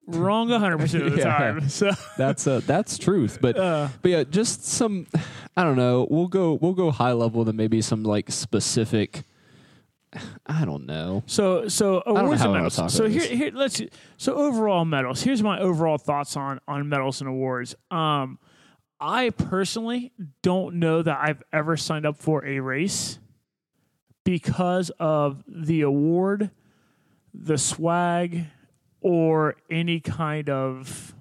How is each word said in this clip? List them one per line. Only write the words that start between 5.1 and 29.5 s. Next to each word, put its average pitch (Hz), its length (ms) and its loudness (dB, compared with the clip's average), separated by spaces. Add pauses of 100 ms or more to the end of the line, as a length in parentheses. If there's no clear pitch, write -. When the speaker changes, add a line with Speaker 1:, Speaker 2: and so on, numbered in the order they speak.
Speaker 2:
I 180 60 2
don't 151 140 4
know. 123 340 4
We'll 165 160 4
go, 175 280 2
we'll 170 200 2
go 180 160 2
high 120 220 2
level 117 320 2
than 110 100 0
maybe 110 260 2
some, 107 220 -2
like, 104 300 0
specific, - 920 -2 (1200)
I 156 180 0
don't 73 220 -6
know. 80 400 -4
Speaker 1:
So, 202 400 0
so 196 360 2
Speaker 2:
I - 20 -
don't 226 100 2
know 196 120 4
Speaker 1:
awards 285 140 2
Speaker 2:
how - 100 4
Speaker 1:
and - 80 2
Speaker 2:
I - 20 2
wanna - 100 0
Speaker 1:
medals. - 60 -6
Speaker 2:
talk 90 140 -2
Speaker 1:
So 220 160 2
Speaker 2:
about 220 40 2
Speaker 1:
here, 277 120 0
Speaker 2:
this. 285 80 -2
Speaker 1:
here, 247 220 -2
let's, 254 300 -2 (340)
so - 200 -2
overall 220 480 2
medals. 135 400 0
Here's 254 180 2
my 208 160 0
overall 165 400 2
thoughts 143 380 -4
on, 139 320 -6
on 143 200 -4
medals 135 320 -2
and 139 80 -8
awards. 131 460 -4 (160)
Um, 151 480 -2 (600)
I 220 300 -2
personally 226 840 -4 (300)
don't 180 340 0
know 165 260 2
that 156 180 -2
I've 151 220 -2 (100)
ever 156 240 0
signed 151 300 -4
up 147 100 -2
for 156 300 -2
a 139 140 -4
race 135 580 -4 (1080)
because 180 720 0
of 147 480 0
the 160 360 -2
award, 175 680 2 (840)
the 147 260 -2
swag, 175 840 0 (560)
or 160 560 2 (140)